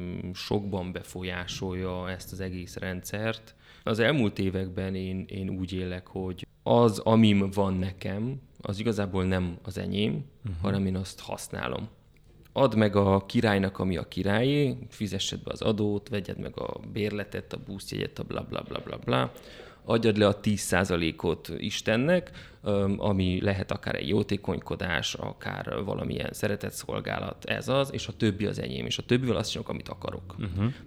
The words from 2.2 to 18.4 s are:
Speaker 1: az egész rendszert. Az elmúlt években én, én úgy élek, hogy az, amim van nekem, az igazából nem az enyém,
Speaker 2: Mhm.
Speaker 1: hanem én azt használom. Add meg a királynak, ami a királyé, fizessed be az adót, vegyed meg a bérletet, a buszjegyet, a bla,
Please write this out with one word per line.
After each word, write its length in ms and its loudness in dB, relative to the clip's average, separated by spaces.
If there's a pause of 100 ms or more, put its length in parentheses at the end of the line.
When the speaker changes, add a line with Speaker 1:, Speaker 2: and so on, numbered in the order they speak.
Speaker 1:
az 80 -10
egész 360 -6
rendszert. 800 -6 (280)
Az 160 0
elmúlt 400 4
években 560 -2
én, 320 -4
én 220 -4
úgy 240 -4
élek, 340 -4
hogy 400 -6 (160)
az, 360 6
amim 500 8
van 240 2
nekem, 680 -4 (200)
az 180 -4
igazából 460 0
nem 380 0
az 140 -8
enyém, 480 -2 (180)
Speaker 2:
Mhm. 180 -6
Speaker 1:
hanem 240 0
én 100 0
azt 240 -6
használom. 680 -6 (640)
Add 240 4
meg 180 6
a 300 6
királynak, 540 2
ami 180 2
a 100 -4
királyé, 720 2 (120)
fizessed 540 -4
be 80 -8
az 100 -6
adót, 480 2
vegyed 300 -4
meg 200 -8
a 200 -6 (140)
bérletet, 600 -4
a 120 -6
buszjegyet, 540 -6
a 40 -6
bla, 260 -6